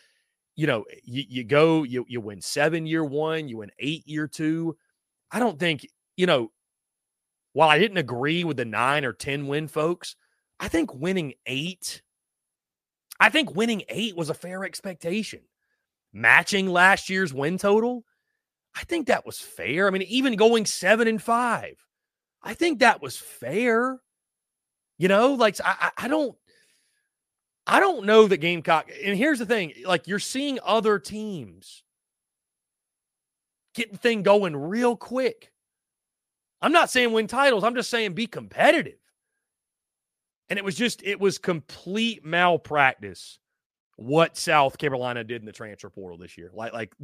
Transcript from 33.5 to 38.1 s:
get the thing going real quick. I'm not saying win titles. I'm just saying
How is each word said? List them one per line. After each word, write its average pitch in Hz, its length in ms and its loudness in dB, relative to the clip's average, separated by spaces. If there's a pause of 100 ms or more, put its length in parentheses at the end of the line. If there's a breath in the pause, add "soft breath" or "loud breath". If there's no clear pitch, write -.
get 226 180 -6
the 196 60 -16
thing 233 240 0
going 196 340 4
real 214 400 -2
quick. - 560 -6 (1120)
I'm 226 120 0
not 330 180 4
saying 247 200 2
win 220 140 0
titles. 240 380 2
I'm 233 100 0
just 240 160 -4
saying 220 240 -2